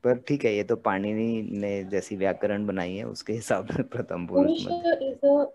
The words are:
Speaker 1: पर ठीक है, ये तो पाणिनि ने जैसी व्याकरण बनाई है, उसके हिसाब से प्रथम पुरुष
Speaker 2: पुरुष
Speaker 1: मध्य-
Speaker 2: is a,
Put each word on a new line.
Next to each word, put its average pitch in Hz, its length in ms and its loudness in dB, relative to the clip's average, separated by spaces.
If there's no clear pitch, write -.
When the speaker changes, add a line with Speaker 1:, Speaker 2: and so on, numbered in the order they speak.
Speaker 1:
पर 123 140 4
ठीक 139 280 -2
है, 107 100 4
ये 104 80 2
तो 110 120 2
पाणिनि 107 640 0
ने 101 420 -4
जैसी 98 320 -2
व्याकरण 101 500 0
बनाई 92 300 -2
है, 107 80 -6
उसके 107 300 -8
हिसाब 104 320 -2
से - 180 -2
प्रथम - 440 -6
पुरुष 302 360 2
Speaker 2:
पुरुष 349 220 -4
Speaker 1:
मध्य- 269 280 2
Speaker 2:
is 277 160 2
a, 285 260 4